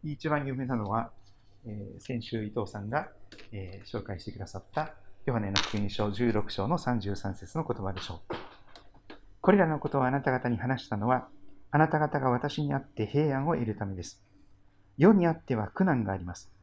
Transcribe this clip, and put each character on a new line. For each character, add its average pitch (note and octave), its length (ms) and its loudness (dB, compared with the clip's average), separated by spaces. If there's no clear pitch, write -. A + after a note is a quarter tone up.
一 D3+ 240 -6
番 D3 180 0
有 C3+ 80 -4
名 B2+ 120 -4
な B2+ 100 0
の G#2 140 0
は、 A2+ 200 0
え G#2 320 -10
ー、 - 40 -16
先 A#2 220 -4
週 A2 220 -4
伊 G#2+ 60 -6
藤 G#2+ 200 -2
さ G#2 100 -8
ん G#2 100 -6
が、 D3 180 -2
え G2 320 -10
ー、 - 40 -18
紹 G#2 140 -4
介 F#2 160 -8
し - 60 -14
て G2+ 80 -8
く - 60 -12
だ F#2+ 80 -8
さ - 120 -12
っ - 60 -12
た D#3 200 -2
ヨ B2+ 100 0
ハ A#2 40 2
ネ G2+ 140 -2
の - 100 -4
福 - 140 -4
音 G#2 120 0
書 G#2 220 0
十 A2+ 220 2
六 G2+ 180 2
章 G2 160 -2
の E3 100 0
三 B2 220 0
十 G2 160 -2
三 F#2+ 220 -4
節 F#2 200 -10
の D#3 80 -2
言 - 120 -2
葉 F#2+ 160 -4
で F#2 80 -6
し - 100 -10
ょ E2 180 -10
う。 - 60 -6
「こ F#3 120 6
れ G3+ 60 8
ら F3 100 6
の D#3 100 0
こ D3 100 -4
と C#3 120 2
を B2+ 40 4
あ B2+ 60 4
な C#3 100 2
た C#3 120 2
方 B2+ 160 0
に A#2 80 2
話 B2+ 300 -2
し - 20 -20
た A2 80 -2
の G2+ 100 -2
は、 B2 220 2
あ D3 80 4
な D#3 80 8
た D#3 140 2
方 D3 180 0
が C3 120 2
私 B2 320 0
に C#3+ 120 0
あ C#3 40 0
っ C3+ 60 -6
て - 220 -4
平 C#3+ 300 2
安 C3+ 100 0
を E3+ 80 2
得 A#2+ 100 0
る G#2+ 120 -2
た G#2 100 -4
め F#2+ 80 -4
で F#2 80 -8
す。 - 180 -14
世 F3+ 140 10
に F3+ 140 8
あ E3 60 6
っ E3 80 -4
て - 140 -2
は G#2+ 140 0
苦 - 160 0
難 C#3 180 4
が G2 100 0
あ F#2+ 40 -2
り F2+ 80 -6
ま F2 100 -8
す。 - 160 -16